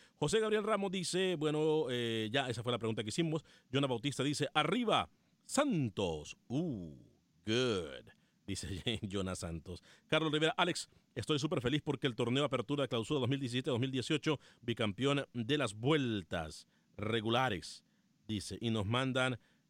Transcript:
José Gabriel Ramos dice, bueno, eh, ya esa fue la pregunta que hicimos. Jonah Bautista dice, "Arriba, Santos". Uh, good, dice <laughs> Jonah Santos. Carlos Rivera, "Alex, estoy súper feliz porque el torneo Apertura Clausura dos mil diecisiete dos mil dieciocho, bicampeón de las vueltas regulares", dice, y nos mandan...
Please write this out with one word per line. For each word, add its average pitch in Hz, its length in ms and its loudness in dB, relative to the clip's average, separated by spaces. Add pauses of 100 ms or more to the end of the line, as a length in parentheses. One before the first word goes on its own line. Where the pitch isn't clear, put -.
(180)
José 196 220 2
Gabriel 214 240 2
Ramos 196 280 0
dice, 185 440 0
bueno, 156 540 2
eh, 117 420 0
ya 131 180 0
esa 120 140 -4
fue 123 80 0
la 120 60 0
pregunta 113 260 -2
que 104 60 -4
hicimos. 160 340 0 (280)
Jonah 139 160 2
Bautista 127 360 -2
dice, 143 300 0
"Arriba, 170 560 2 (360)
Santos". 113 920 0 (100)
Uh, 113 480 -2 (500)
good, 98 640 0 (380)
dice 95 200 -6
<laughs> 98 440 -4
Jonah 92 240 -2
Santos. 85 480 -8 (240)
Carlos 156 240 2
Rivera, 156 260 2
"Alex, 175 320 0 (240)
estoy 147 240 -2
súper 151 240 0
feliz 127 220 0
porque 143 240 -2
el 120 80 -2
torneo 123 280 2
Apertura 135 440 0
Clausura 123 320 -2
dos 120 100 2
mil 139 100 2
diecisiete 127 300 -2
dos 123 100 2
mil 131 120 0
dieciocho, 143 480 0 (220)
bicampeón 117 720 0
de 123 260 0
las 110 160 -2
vueltas 110 920 0 (300)
regulares", 110 840 0 (440)
dice, 104 340 -4
y 117 100 0
nos 107 160 0
mandan... 127 500 0 (320)